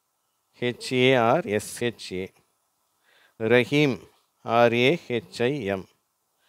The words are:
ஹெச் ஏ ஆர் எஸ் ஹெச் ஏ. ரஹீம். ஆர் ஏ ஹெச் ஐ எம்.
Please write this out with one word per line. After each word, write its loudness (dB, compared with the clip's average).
ஹெச் -6
ஏ 4
ஆர் 2
எஸ் -6
ஹெச் -8
ஏ. -10
ரஹீம். 2
ஆர் 2
ஏ 2
ஹெச் -6
ஐ -2
எம். -4